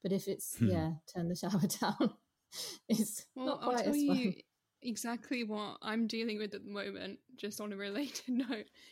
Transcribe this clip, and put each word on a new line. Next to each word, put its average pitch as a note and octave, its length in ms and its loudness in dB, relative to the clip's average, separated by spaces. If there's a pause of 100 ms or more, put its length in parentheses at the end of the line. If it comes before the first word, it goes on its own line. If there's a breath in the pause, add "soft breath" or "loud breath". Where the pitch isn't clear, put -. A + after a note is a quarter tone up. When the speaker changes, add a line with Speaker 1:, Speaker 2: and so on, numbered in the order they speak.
Speaker 1:
But F#3+ 100 0
if - 160 2
it's, - 300 -4
Speaker 2:
Hmm. G#3+ 100 6
Speaker 1:
yeah, E3 240 4 (220)
turn E3+ 140 0
the F3 80 0
shower F3+ 160 -2
<laughs> F3+ 280 4
down, - 340 2 (760 loud breath)
it's G#3+ 460 0
Speaker 3:
Well, B3+ 120 -4
Speaker 1:
not - 160 -2
Speaker 3:
I'll B3 80 2
Speaker 1:
quite A#3+ 140 4
Speaker 3:
tell D4 100 4
Speaker 1:
as - 100 2
fun. C#4+ 140 6
Speaker 3:
you A3+ 160 2 (480)
exactly A#3+ 600 -4
what G#3 360 -4
I'm A3+ 260 2
dealing A3+ 320 0
with G#3 160 -4
at - 100 -8
the G3+ 60 -10
moment, G3 480 -6 (180)
just G#3 240 -6
on G#3 120 -4
a G3 40 -6
related G#3 520 -4
<laughs> - 0 -
note, A#3+ 380 0 (260 loud breath)